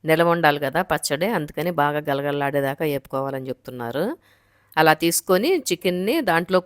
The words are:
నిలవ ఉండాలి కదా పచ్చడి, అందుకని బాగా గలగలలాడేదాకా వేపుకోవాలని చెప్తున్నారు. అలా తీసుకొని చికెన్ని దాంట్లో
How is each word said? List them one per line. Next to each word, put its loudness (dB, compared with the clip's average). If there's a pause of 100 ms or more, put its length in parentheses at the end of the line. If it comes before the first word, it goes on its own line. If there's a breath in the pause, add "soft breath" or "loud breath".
నిలవ 4
ఉండాలి 2
కదా 0 (120)
పచ్చడి, -2 (100)
అందుకని -4 (100)
బాగా 0
గలగలలాడేదాకా -2
వేపుకోవాలని -6
చెప్తున్నారు. -6 (760 soft breath)
అలా 6
తీసుకొని 2 (180)
చికెన్ని -2 (140)
దాంట్లో 2